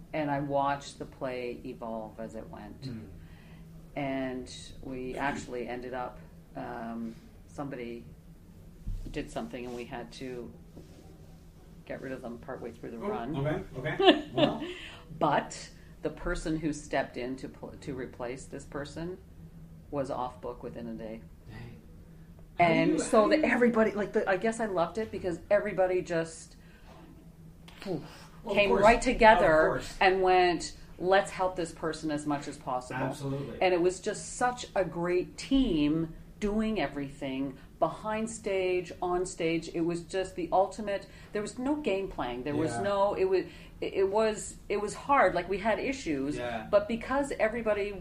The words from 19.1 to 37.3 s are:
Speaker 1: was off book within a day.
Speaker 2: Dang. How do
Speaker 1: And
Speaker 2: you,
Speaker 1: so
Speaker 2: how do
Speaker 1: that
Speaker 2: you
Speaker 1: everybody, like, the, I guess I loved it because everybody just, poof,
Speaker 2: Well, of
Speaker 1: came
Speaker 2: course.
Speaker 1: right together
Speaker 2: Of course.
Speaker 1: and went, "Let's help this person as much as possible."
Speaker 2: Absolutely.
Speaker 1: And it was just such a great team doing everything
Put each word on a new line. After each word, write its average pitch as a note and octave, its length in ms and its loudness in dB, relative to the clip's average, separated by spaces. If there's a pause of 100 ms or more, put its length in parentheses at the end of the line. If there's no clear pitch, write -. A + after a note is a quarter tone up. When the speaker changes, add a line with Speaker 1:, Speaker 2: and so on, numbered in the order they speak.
Speaker 1:
was C#3 180 -2
off B2 320 -6
book B2 220 -10
within A#2+ 240 -10
a A2+ 60 -8
day. A2 280 -10 (280)
Speaker 2:
Dang. G#2+ 80 -14 (1000)
How F3 100 6
do E3 60 6
Speaker 1:
And D#3+ 200 4
Speaker 2:
you, D#3+ 60 2
Speaker 1:
so A3 220 6
Speaker 2:
how - 80 10
do - 0 - (120)
Speaker 1:
that - 60 2
Speaker 2:
you A#3+ 60 2
Speaker 1:
everybody, A3+ 380 4
like, G3 220 -2
the, G#3+ 160 2
I F#3+ 80 4
guess A3+ 240 0
I A3 40 0
loved F3+ 320 0
it A3 140 -4
because F3 280 -4 (120)
everybody F#3 500 4
just, E3 540 -4 (1300)
poof, F3 200 -4 (420)
Speaker 2:
Well, G#3+ 100 -2
of G3+ 40 2
Speaker 1:
came G3+ 120 8
Speaker 2:
course. G3 140 6
Speaker 1:
right A3 180 10
together G#3+ 640 8
Speaker 2:
Of - 60 -
course. - 280 -8
Speaker 1:
and F#3+ 200 6
went, F3+ 520 6 (240)
"Let's F#3+ 340 6
help F#3 240 0
this E3 160 -2
person D#3 400 -2
as D3 140 -2
much D3 220 0
as C#3 100 -8
possible." C3 460 -4
Speaker 2:
Absolutely. C3+ 580 -4
Speaker 1:
And F#3 120 6
it E3+ 80 4
was F3+ 180 2
just F#3 380 -6
such B3 380 0
a G3 80 4
great F3 540 0
team E3 760 2 (260)
doing G#3+ 420 0
everything C#3 760 -4 (220)